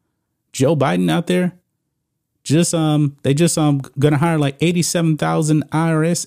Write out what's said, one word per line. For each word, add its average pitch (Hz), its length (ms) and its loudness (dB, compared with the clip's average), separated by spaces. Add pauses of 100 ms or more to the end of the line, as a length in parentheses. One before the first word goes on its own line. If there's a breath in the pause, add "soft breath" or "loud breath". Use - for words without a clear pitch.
(520)
Joe 143 240 2
Biden 175 340 0
out 170 160 -2
there, 180 260 0 (920)
just, 165 300 0
um, 151 480 0
they 135 120 0
just, 165 240 0
um, 147 220 2 (180)
gonna 147 200 2
hire, 160 200 0
like, 143 220 -2
eighty-seven 165 580 0
thousand 160 520 0
I 165 200 -2
R 156 140 0
S 170 220 -4